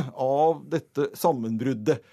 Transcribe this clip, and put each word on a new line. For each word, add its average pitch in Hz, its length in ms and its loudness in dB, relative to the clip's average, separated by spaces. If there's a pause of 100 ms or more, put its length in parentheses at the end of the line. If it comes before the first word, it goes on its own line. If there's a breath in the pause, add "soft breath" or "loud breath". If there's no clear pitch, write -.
(160)
av 131 540 2
dette 143 420 -2
sammenbruddet 117 840 0 (140 soft breath)